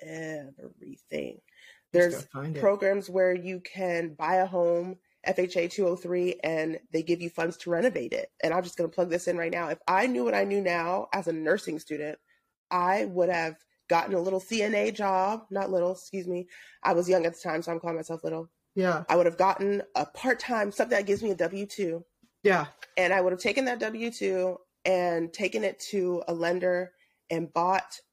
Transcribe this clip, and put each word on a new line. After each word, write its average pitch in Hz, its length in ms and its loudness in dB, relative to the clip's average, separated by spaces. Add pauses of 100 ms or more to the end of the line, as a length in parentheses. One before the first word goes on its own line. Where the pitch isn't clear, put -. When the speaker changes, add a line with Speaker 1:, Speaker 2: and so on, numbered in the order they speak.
Speaker 1:
everything. 151 1300 -12
Speaker 2:
Just - 560 -20
Speaker 1:
There's 175 240 6
Speaker 2:
gotta - 120 -10
find 147 300 -8
it. - 20 -6
Speaker 1:
programs 196 500 2
where 185 240 4
you 180 260 -6
can 170 540 -4
buy 160 220 0
a 185 100 6
home, 175 520 0 (260)
F - 160 -2
H 180 180 -2
A 170 100 2
two 185 200 0
oh 175 80 2
three, 180 480 -2
and 160 360 -2 (120)
they 160 120 -2
give 170 180 0
you 170 80 -6
funds 165 280 -4
to - 140 -10
renovate 170 420 0
it. - 180 -4 (120)
And 160 100 2
I'm 180 100 0
just 175 140 -14
gonna 170 120 0
plug 175 200 -2
this 175 180 -2
in 175 100 0
right 170 140 -4
now. 170 180 -4
If 165 180 -6
I 190 200 4
knew 247 160 0
what 233 120 2
I 196 100 4
knew 202 160 0
now 175 520 0
as 180 140 -2
a 170 60 0
nursing 160 460 0
student, 151 400 -8 (520)
I 185 340 2
would 180 240 2
have 165 280 0 (300)
gotten 170 260 2
a 180 80 2
little 190 180 0
C 220 220 -2
N 214 140 2
A 208 160 2
job. 202 580 0
Not 196 220 -2
little, 180 220 2
excuse 185 340 -10
me. 180 200 -4 (360)
I 175 100 4
was 175 160 2
young 180 160 4
at 170 80 -2
the - 80 -20
time, 165 220 -4
so 170 80 -6
I'm 170 80 -4
calling 170 160 -4
myself 160 280 -8
little. 165 260 -6 (260)
Speaker 2:
Yeah. 180 340 2
Speaker 1:
I 160 60 4
would 175 100 8
have 170 120 2
gotten 196 440 2 (140)
a 147 100 0
part-time, 233 640 -2
something 240 240 0
that 202 120 2
gives 202 160 0
me 214 80 0
a 190 40 -2
W 185 300 -2
two. 170 400 -6 (380)
Speaker 2:
Yeah. 175 240 4 (280)
Speaker 1:
And 180 160 4
I 190 80 4
would 180 140 4
have 180 80 -4
taken 247 240 0
that 240 140 -2
W 226 320 -4
two 185 480 -2 (260)
and 175 480 2
taken 214 300 -2
it 196 160 -2 (120)
to 180 360 0
a 170 60 -2
lender 180 600 0 (380)
and 165 200 -2
bought 180 480 0 (140)